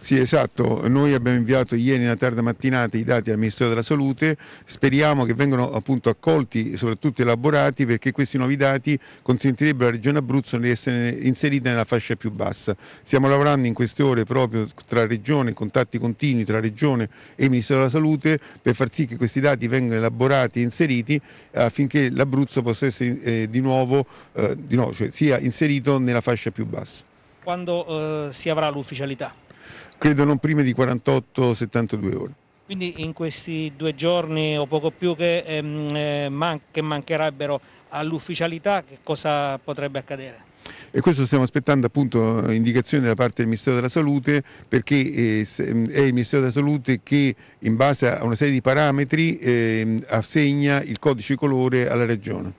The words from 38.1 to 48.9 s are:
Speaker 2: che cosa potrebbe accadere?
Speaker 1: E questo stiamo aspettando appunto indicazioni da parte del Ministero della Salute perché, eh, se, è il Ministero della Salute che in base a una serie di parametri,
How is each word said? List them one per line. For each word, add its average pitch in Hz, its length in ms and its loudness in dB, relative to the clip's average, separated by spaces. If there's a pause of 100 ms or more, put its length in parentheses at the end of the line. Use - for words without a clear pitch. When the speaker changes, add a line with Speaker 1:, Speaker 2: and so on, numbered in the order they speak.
Speaker 2:
che 135 160 -20
cosa 143 540 -2
potrebbe 143 420 -8
accadere? 131 480 -14 (440)
Speaker 1:
E - 100 0
questo 139 240 2
stiamo 131 180 2
aspettando 135 420 0
appunto 113 640 0
indicazioni 120 560 0
da 113 80 2
parte 120 240 0
del 117 100 0
Ministero 113 280 0
della 123 140 0
Salute 143 520 0 (260)
perché, 113 720 0
eh, 107 60 0
se, - 200 -6
è 117 340 0
il 135 140 4
Ministero 123 300 2
della 123 100 0
Salute 143 500 0
che 143 320 2 (240)
in 110 160 0
base 131 340 2
a - 140 -2
una 117 120 0
serie 143 180 0
di 127 80 0
parametri, 143 760 2